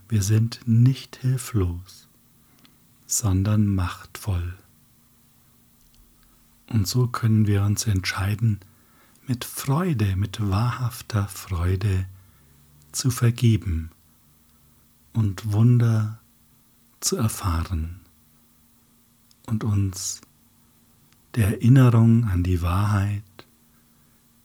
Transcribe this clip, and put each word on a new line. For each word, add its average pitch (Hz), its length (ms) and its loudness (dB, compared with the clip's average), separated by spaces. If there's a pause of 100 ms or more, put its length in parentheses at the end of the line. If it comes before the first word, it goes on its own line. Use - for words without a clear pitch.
wir 107 140 0
sind 110 440 0
nicht 120 520 2
hilflos, 95 920 -4 (960)
sondern 101 680 0
machtvoll. 87 800 -6 (2250)
Und 107 180 0
so 123 200 0
können 110 400 2
wir 101 160 2
uns 104 240 -2
entscheiden, 101 720 -2 (680)
mit 123 180 -6
Freude, 139 720 -2
mit 98 340 -4
wahrhafter 117 800 -4
Freude 92 760 -2 (840)
zu 131 200 -2
vergeben 110 800 0 (1200)
und 104 380 -2
Wunder 113 680 2 (800)
zu - 180 -4
erfahren 85 840 -4 (1500)
und 110 180 -4
uns 98 580 -2 (1120)
der 107 140 2
Erinnerung 117 760 6
an 90 160 0
die 90 220 0
Wahrheit 101 600 -2 (1200)